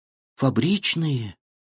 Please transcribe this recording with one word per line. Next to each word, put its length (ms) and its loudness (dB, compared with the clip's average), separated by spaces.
фабричные». 1000 0